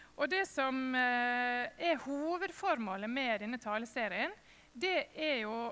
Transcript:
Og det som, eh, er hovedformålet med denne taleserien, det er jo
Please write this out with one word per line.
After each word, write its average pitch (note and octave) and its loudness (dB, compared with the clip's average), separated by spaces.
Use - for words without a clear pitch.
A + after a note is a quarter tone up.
Og D4 2
det F#4+ 2
som, C4 0
eh, B3 2
er E4 2
hovedformålet C#4+ 0
med A#3+ 0
denne A#3+ -6
taleserien, A3+ -2
det E4 0
er C#4 0
jo A3 -4